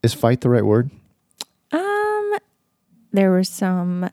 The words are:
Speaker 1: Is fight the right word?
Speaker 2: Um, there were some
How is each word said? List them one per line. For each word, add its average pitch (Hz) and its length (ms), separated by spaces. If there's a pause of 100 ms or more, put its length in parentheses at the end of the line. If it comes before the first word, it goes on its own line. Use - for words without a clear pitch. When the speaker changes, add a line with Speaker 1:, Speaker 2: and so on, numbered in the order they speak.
Speaker 1:
Is 113 100
fight 123 300
the 123 80
right 117 140
word? 113 260 (800)
Speaker 2:
Um, 415 640 (760)
there 196 180
were 185 140
some 180 680